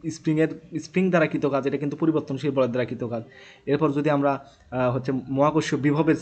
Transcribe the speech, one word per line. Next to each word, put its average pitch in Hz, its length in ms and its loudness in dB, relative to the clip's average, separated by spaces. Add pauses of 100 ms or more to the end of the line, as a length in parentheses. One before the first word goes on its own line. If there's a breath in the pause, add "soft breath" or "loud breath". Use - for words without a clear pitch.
(100)
স্প্রিংয়ের, 156 720 -2
স্প্রিং 185 300 0
দ্বারা 165 160 4
কৃত 151 200 -2
কাজ, 135 200 0
এটা 135 100 -2
কিন্তু 143 200 -4
পরিবর্তনশীল 147 540 0
বলের 131 200 2
দ্বারা 120 140 0
কৃত 120 200 -6
কাজ। 117 180 -6 (440 loud breath)
এরপর 143 260 2
যদি 147 180 0
আমরা, 143 220 2 (380 loud breath)
আহ, 127 240 0
হচ্ছে 131 180 -4
মহাকর্ষীয় 139 680 0
বিভবের 151 420 2